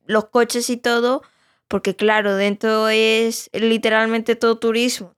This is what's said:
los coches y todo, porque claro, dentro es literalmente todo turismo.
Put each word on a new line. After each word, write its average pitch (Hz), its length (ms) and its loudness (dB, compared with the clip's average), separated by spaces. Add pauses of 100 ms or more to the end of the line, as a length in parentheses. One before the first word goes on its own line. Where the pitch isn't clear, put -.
los 214 240 0
coches 240 400 0
y 240 80 -2
todo, 240 460 0 (440)
porque 190 300 -4
claro, 208 400 2
dentro 220 500 0
es 220 640 0
literalmente 226 840 0
todo 226 200 0
turismo. 226 600 -2